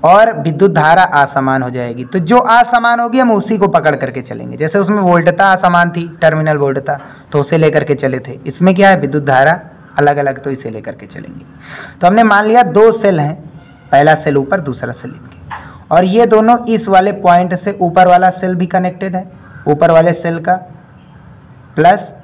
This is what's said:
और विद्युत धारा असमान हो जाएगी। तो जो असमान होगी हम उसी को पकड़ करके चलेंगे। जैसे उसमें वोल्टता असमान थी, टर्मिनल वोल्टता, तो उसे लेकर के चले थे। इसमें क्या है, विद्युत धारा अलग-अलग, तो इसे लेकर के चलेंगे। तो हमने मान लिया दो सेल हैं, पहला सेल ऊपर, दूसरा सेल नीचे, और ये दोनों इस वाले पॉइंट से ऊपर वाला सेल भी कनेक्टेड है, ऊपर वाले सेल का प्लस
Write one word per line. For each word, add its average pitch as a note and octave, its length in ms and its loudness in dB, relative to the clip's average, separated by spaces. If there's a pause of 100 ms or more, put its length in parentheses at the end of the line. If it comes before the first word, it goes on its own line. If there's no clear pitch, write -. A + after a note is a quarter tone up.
और G#3 360 4
विद्युत D#3+ 320 0
धारा D#3+ 320 2
असमान C3+ 600 -2
हो B2 60 -6
जाएगी। B2 360 -10
तो D3+ 160 -6
जो F3+ 160 2
असमान A#3+ 640 2
होगी A#3+ 200 -2
हम A#3+ 120 2
उसी G#3+ 260 -2
को F#3+ 120 2
पकड़ D3+ 260 0
करके B2+ 260 -8
चलेंगे। A#2+ 360 -14
जैसे D#3 220 -2
उसमें G3+ 220 -2
वोल्टता F3 500 2
असमान F3 400 0
थी, E3+ 160 -8 (140)
टर्मिनल D#3 360 0
वोल्टता, C#3 420 -4 (320)
तो D3+ 80 0
उसे D3+ 180 -2
लेकर D#3 260 2
के C#3 120 -2
चले C3 240 -4
थे। C3 260 -16
इसमें F3 300 0
क्या G3 140 4
है, F#3 100 2
विद्युत C#3+ 260 -4
धारा C#3+ 340 2 (380)
अलग-अलग, C#3+ 460 -2
तो C#3 80 -8
इसे C3 180 -10
लेकर A2 260 -14
के G#2 100 -20
चलेंगे। - 400 -18 (560)
तो F3 60 4
हमने G#3+ 180 4
मान G#3 200 2
लिया A#3 180 4
दो G#3 300 4
सेल G3+ 260 0
हैं, D3 140 -4 (580)
पहला D3+ 240 4
सेल D3 220 -2
ऊपर, C#3+ 240 -2
दूसरा B2+ 320 -10
सेल - 180 -16
नीचे, - 260 -20 (540)
और F3 140 4
ये G#3+ 220 2
दोनों A3 300 4 (100)
इस A3 200 -4
वाले G3 260 2
पॉइंट F3+ 420 2
से G3 260 -8
ऊपर F3+ 260 2
वाला F3+ 240 4
सेल F#3 240 -6
भी F3+ 120 -2
कनेक्टेड F#3 480 -6
है, F#3 100 -8 (420)
ऊपर D3+ 240 2
वाले E3 240 4
सेल E3 240 -6
का F3+ 160 -2 (1200)
प्लस F3 480 2